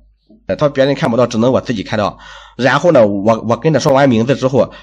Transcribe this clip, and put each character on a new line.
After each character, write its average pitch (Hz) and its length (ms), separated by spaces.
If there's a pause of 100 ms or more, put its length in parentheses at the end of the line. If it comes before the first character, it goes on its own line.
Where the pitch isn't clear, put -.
(480)
呃， 95 80
他 151 120
别 135 160
人 143 120
看 151 120
不 117 80
到， 123 80
只 117 140
能 123 140
我 104 80
自 135 120
己 92 120
看 - 120
到。 101 220 (380)
然 127 240
后 175 100
呢， 123 160
我， 101 420
我 113 80
跟 160 160
他 143 60
说 143 140
完 139 160
名 113 180
字 135 80
之 131 140
后， 123 340